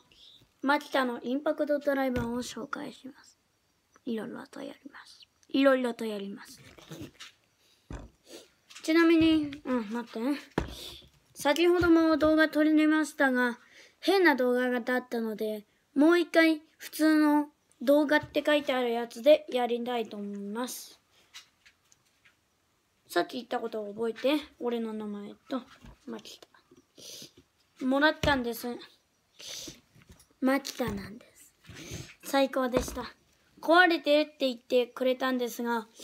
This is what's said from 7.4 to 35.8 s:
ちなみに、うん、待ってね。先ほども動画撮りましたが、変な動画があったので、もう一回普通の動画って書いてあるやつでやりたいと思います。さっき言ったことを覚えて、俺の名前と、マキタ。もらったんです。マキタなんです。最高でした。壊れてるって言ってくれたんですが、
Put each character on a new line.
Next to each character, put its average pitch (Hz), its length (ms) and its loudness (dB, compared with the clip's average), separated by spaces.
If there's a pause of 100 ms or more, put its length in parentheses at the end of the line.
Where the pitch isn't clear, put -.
ち 320 60 2
な 330 100 6
み 330 120 6
に、 320 340 2 (140)
う 254 160 -4
ん、 202 100 -8
待 233 80 -6
っ 233 120 -12
て 226 80 -8
ね。 262 200 -4 (960)
先 294 320 2
ほ 349 120 6
ど 349 120 6
も 320 260 6
動 311 180 4
画 311 140 4
撮 302 140 2
り 311 240 4
ま 311 180 2
し - 100 -14
た 269 160 2
が、 247 280 0 (400)
変 381 240 2
な 302 120 6
動 247 180 0
画 247 160 0
が 247 260 -2
あ - 20 0
っ 247 100 -6
た 233 140 -6
の 220 140 -6
で、 214 320 -8 (260)
も 311 200 6
う 349 60 6
一 330 60 0
回 320 380 4 (140)
普 - 120 -18
通 311 300 4
の 294 300 4 (340)
動 285 240 4
画 302 100 2
っ 294 80 -2
て - 180 -4
書 302 120 2
い 294 80 0
て 277 100 -4
あ 254 80 0
る 240 100 -2
や 233 160 -4
つ 233 140 -16
で 302 300 6
や 247 160 -2
り 233 160 -2
た 240 160 -4
い 220 80 -6
と 208 100 -14
思 202 160 -10
い 202 60 -12
ま 208 280 -8
す。 - 320 -16 (2000)
さ - 140 -2
っ - 60 -2
き - 60 -16
言 247 120 -10
っ - 20 -20
た 247 120 -4
こ 226 100 -8
と 220 140 -8
を 202 100 -12
覚 226 160 -6
え 226 40 -8
て、 285 280 -2 (180)
俺 240 200 -4
の 226 120 -6
名 214 140 -8
前 208 300 -12 (140)
と、 254 120 -6 (460)
マ 214 120 -12
キ - 200 -20
タ。 - 80 -20 (1400)
も 262 140 2
ら 302 100 4
っ 311 100 -2
た 302 140 2
ん 262 80 0
で 233 140 -6
す。 240 120 -12 (1700)
マ 262 200 2
キ - 140 -12
タ 233 160 -4
な 190 180 -10
ん 220 100 -18
で - 60 -20 (100)
す。 - 180 -20 (720)
最 269 260 0
高 254 200 -4
で 247 120 2
し - 140 -6
た。 247 80 -8 (580)
壊 349 260 6
れ 330 120 2
て 294 260 4
る - 20 -18
っ 294 40 -20
て - 160 -4
言 247 80 -2
っ - 20 -18
て 247 300 0
く 254 180 -6
れ 254 100 2
た 262 160 -2
ん 254 60 0
で 247 100 -4
す 226 140 -10
が、 233 260 -4 (160)